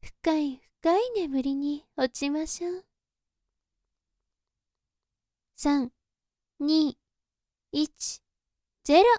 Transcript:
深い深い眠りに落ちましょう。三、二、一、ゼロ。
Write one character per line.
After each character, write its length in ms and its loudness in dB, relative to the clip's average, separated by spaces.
深 360 -2
い 240 -4
深 160 2
い 180 -2
眠 260 -2
り 140 -4
に 300 -6
落 160 -2
ち 180 -6
ま 160 -4
し 220 -8
ょ 20 -4
う。 160 -10
三、 380 0
二、 320 2
一、 500 -6
ゼ 180 6
ロ。 180 8